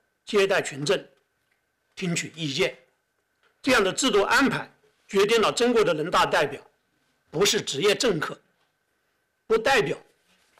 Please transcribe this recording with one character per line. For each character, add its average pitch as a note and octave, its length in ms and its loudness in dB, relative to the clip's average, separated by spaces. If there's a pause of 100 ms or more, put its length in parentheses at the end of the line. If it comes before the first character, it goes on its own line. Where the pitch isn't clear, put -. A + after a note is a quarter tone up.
(240)
接 G3+ 220 0
待 F#3 160 0
群 C#3 240 -10
众， A3 180 -2 (920)
听 F3 200 -4
取 C#3+ 200 -8
意 D#3 180 -8
见。 E3 260 -4 (840)
这 C4+ 120 0
样 A3+ 120 4
的 F#3 80 0
制 C4 180 -2
度 G3 120 4
安 B3+ 260 2
排 D3 240 -6 (340)
决 G3+ 200 2
定 A3+ 140 2
了 D#3+ 120 2
中 B3 200 0
国 A3+ 120 4
的 E3+ 80 0
人 D#3 180 -4
大 F#3 140 4
代 D#3+ 220 0
表 C#3 160 -10 (680)
不 D#3+ 140 0
是 G3+ 160 0
职 C#3 220 -6
业 G3 120 2
政 G3 240 0
客， - 220 -8 (1040)
不 A3+ 120 0
代 C4+ 240 0
表 D#3 160 -4 (600)